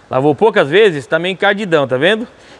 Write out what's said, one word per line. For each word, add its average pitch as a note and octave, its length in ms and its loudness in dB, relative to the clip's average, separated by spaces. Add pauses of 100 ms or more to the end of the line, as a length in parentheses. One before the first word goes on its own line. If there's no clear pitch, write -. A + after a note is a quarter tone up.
(100)
lavou C3+ 240 0
poucas F#3+ 340 0
vezes, E3+ 380 2
tá D#3+ 120 -2
meio F3+ 140 -4
encardidão, F#3 560 -2
tá B2+ 80 -2
vendo? G#3 320 -2 (320)